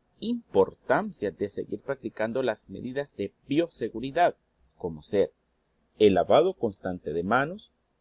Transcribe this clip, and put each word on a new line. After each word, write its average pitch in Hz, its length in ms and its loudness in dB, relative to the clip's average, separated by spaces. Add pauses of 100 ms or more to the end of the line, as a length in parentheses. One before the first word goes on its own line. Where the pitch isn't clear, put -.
(220)
importancia 190 1080 0
de 101 180 -4
seguir - 300 -8
practicando 117 640 -4
las 113 260 -4
medidas 127 460 -8
de - 180 -6 (140)
bioseguridad, 135 880 -2 (400)
como 80 260 -8
ser 98 320 0 (640)
el 104 180 8
lavado 127 400 4
constante 92 580 -6
de 85 100 -2
manos, 135 480 -2 (300)